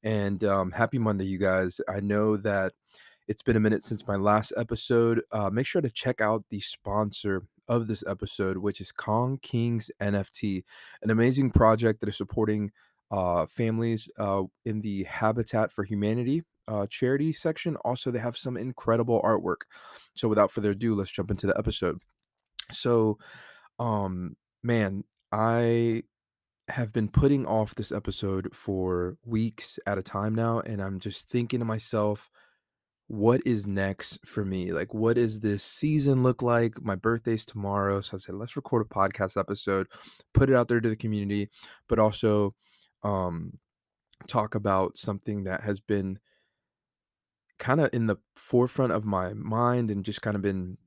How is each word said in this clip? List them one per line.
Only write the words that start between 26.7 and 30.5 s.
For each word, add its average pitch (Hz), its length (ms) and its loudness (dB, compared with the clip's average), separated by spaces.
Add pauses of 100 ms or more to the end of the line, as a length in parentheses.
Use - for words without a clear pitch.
been 110 140 0
putting 139 360 4
off 107 300 0
this - 180 -6
episode 98 640 -4
for 92 680 -2
weeks 113 600 -4
at 101 120 -2
a 92 40 -6
time 107 320 -2
now, 117 260 0